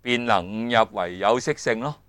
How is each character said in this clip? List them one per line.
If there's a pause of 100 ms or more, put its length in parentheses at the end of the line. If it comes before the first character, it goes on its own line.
便
能
悟
入
唯
有
識
性
咯 (140)